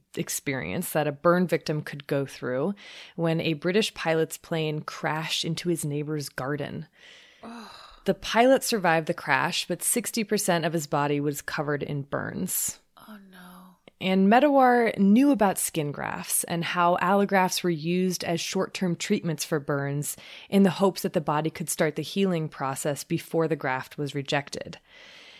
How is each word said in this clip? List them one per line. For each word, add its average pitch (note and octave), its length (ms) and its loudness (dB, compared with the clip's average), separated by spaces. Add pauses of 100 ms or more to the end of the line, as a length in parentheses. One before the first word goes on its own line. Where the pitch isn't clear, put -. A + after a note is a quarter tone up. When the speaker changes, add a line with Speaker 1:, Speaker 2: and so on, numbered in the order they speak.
(160)
Speaker 1:
experience C3+ 800 -6
that D3+ 120 0
a D3 60 0
burn F3 340 4
victim D#3 380 -2
could - 240 -12
go C#3 180 -2
through C3+ 480 -4 (420)
when E3 240 0
a D#3+ 140 0
British F3+ 400 0
pilot's D#3+ 440 -2
plane D#3 420 -4
crashed D#3 680 -4
into E3 240 -4
his D#3+ 160 -2
neighbor's D3 440 -4
garden. C#3+ 580 -6 (560)
Speaker 2:
Ugh. A3+ 240 -16 (380)
Speaker 1:
The F#3+ 100 2
pilot B3 480 4
survived E3 420 0
the E3+ 80 -2
crash, D3 540 -2
but E3+ 160 -4
sixty - 400 -2
percent F3+ 420 0
of D#3+ 80 0
his D#3 140 -2
body D3 320 0
was C#3+ 240 -2
covered D3 400 -4
in C#3+ 200 -4
burns. - 760 -6 (180)
Speaker 2:
Oh, G#3+ 200 -20 (140)
no. F3+ 440 -20 (260)
Speaker 1:
And F#3+ 300 6
Medawar B3+ 640 6
knew G#3+ 340 8
about G3+ 280 2
skin D3 320 -2
grafts - 540 -6
and E3+ 180 -2
how F3 380 2
allografts G3 600 2
were F#3 80 0
used F3 540 0
as E3+ 180 -2
short-term F#3 540 -2
treatments E3+ 500 -2
for D#3 140 -2
burns C#3+ 560 -4 (340)
in G3 140 6
the F#3+ 80 6
hopes F#3 320 0
that F#3+ 100 -4
the F3 80 2
body D#3 300 0
could D#3 180 -8
start D#3 280 -2
the D#3+ 40 -4
healing F3 480 -2
process C3+ 540 -4
before E3 440 0
the D3+ 100 0
graft C3 400 -4
was C#3+ 180 -6
rejected. - 640 -6 (600)